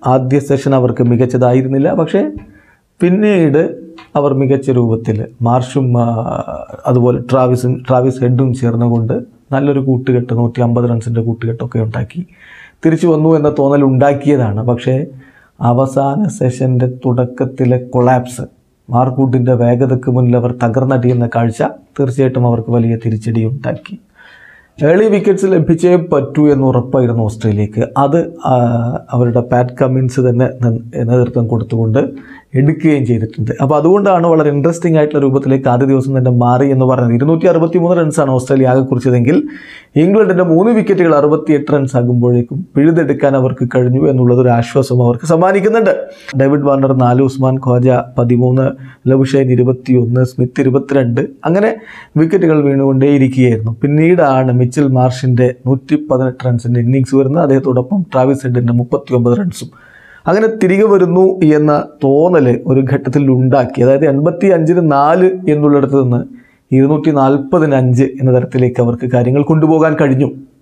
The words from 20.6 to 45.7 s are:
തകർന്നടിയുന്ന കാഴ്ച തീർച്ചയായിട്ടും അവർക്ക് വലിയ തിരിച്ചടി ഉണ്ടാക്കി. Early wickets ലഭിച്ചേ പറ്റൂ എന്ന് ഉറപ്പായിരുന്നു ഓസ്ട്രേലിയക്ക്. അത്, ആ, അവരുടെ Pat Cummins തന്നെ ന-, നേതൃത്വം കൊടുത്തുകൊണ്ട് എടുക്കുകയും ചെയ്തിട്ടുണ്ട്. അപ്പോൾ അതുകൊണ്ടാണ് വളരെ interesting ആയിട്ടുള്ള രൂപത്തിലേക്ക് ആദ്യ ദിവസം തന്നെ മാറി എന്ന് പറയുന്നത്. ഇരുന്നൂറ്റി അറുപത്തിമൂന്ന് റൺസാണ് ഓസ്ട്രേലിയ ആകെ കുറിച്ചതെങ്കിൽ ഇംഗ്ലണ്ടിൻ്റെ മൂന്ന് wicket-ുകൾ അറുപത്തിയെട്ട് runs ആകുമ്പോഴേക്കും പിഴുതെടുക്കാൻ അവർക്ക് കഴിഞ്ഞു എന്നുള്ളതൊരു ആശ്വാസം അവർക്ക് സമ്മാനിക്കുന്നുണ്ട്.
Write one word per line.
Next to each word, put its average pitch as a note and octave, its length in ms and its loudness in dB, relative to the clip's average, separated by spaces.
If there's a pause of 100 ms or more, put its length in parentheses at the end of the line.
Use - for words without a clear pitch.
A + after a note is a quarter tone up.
തകർന്നടിയുന്ന B2 720 0
കാഴ്ച A#2 280 -2 (360)
തീർച്ചയായിട്ടും B2+ 480 0
അവർക്ക് A#2 240 -2
വലിയ A#2 240 0 (100)
തിരിച്ചടി A2+ 400 -4
ഉണ്ടാക്കി. C3+ 540 -8 (840)
Early F#3 260 4
wickets G3 360 0
ലഭിച്ചേ F3+ 500 2
പറ്റൂ D3+ 560 -2
എന്ന് C3+ 160 0
ഉറപ്പായിരുന്നു A#2+ 560 0
ഓസ്ട്രേലിയക്ക്. G#2 600 -2 (140)
അത്, C#3+ 200 2 (280)
ആ, C3 80 0 (580)
അവരുടെ A#2+ 300 0
Pat B2 400 -2
Cummins C3 400 0
തന്നെ B2 240 0 (160)
ന-, A2+ 180 0 (300)
നേതൃത്വം A#2+ 380 0
കൊടുത്തുകൊണ്ട് A2+ 520 -2 (540)
എടുക്കുകയും C#3+ 520 0
ചെയ്തിട്ടുണ്ട്. A2+ 460 -4 (100)
അപ്പോൾ C#3+ 140 0
അതുകൊണ്ടാണ് F3+ 520 2
വളരെ D#3 220 2
interesting D#3+ 480 0
ആയിട്ടുള്ള D3+ 260 0
രൂപത്തിലേക്ക് C3+ 460 0
ആദ്യ B2 160 2
ദിവസം C3+ 320 0
തന്നെ B2+ 140 0
മാറി B2 400 2
എന്ന് C3 140 2
പറയുന്നത്. B2 300 2
ഇരുന്നൂറ്റി D#3+ 320 0
അറുപത്തിമൂന്ന് E3+ 540 2
റൺസാണ് C#3 300 0
ഓസ്ട്രേലിയ C3 360 0
ആകെ B2+ 140 2
കുറിച്ചതെങ്കിൽ B2+ 560 0 (580)
ഇംഗ്ലണ്ടിൻ്റെ F#3 480 2
മൂന്ന് F3 280 2
wicket-ുകൾ F#3 440 2
അറുപത്തിയെട്ട് D3+ 580 0
runs C3+ 240 -2
ആകുമ്പോഴേക്കും B2 800 0
പിഴുതെടുക്കാൻ C#3+ 600 2
അവർക്ക് B2+ 400 -2
കഴിഞ്ഞു C3 340 2
എന്നുള്ളതൊരു B2 400 2
ആശ്വാസം B2 540 0
അവർക്ക് A#2+ 220 0
സമ്മാനിക്കുന്നുണ്ട്. F#3+ 680 2 (480)